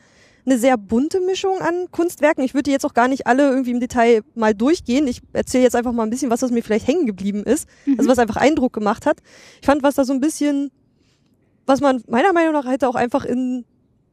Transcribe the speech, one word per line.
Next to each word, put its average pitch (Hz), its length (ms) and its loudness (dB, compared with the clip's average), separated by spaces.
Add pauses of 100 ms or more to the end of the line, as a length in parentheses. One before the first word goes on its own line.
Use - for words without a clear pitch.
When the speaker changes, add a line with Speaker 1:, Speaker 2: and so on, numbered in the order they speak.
(460)
Speaker 1:
eine 262 120 2
sehr 254 200 4
bunte 233 420 -2
Mischung 381 400 -2
an 349 300 -4
Kunstwerken. 330 520 0
Ich 254 120 -4
würde 269 100 0
die 294 80 -2
jetzt 269 140 0
auch - 80 -6
gar 240 120 4
nicht 262 200 -4
alle 269 240 4
irgendwie 254 200 -2
im 240 100 -2
Detail 233 420 2 (120)
mal 220 200 0
durchgehen. 269 520 0
Ich 247 140 -4 (120)
erzähle - 320 2
jetzt 240 120 2
einfach 240 160 -2
mal 226 120 -2
ein 220 60 -4
bisschen, 254 200 -4
was 233 120 0
aus 262 80 -2
mir 233 120 0
vielleicht 214 260 -2
hängen 311 180 0
geblieben 202 380 -6
ist, - 240 -2 (180)
Speaker 2:
Mhm. 269 120 2
Speaker 1:
also 247 120 4
was 254 80 4
einfach 214 180 0
Eindruck 277 360 2
gemacht 214 340 -4
hat. 302 120 0 (420)
Ich - 60 -6
fand, 277 160 2
was 277 120 2
da 277 100 2
so 247 100 -2
ein 262 60 -2
bisschen, 285 500 -2 (960)
was 262 160 2
man 262 260 2
meiner 311 240 2
Meinung 330 220 2
nach 277 120 -2
hätte 254 220 -2
auch 240 80 -2
einfach 240 300 -2
in 254 380 -4 (480)